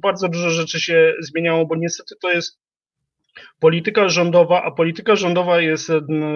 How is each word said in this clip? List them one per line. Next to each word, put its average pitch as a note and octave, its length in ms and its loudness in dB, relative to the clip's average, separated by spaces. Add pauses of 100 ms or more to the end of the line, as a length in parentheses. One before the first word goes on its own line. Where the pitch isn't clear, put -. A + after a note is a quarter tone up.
bardzo F#3 260 -2
dużo E3+ 220 -2
rzeczy E3 300 -4
się E3 400 4
zmieniało, E3 460 -2
bo D#3+ 100 -4
niestety - 460 -8
to - 80 0
jest - 300 -4 (1000)
polityka F3+ 480 2
rządowa, F3 540 2
a D#3+ 80 -4
polityka E3+ 460 0
rządowa F3 440 2
jest, D#3+ 300 -2
e, D#3+ 100 2 (360)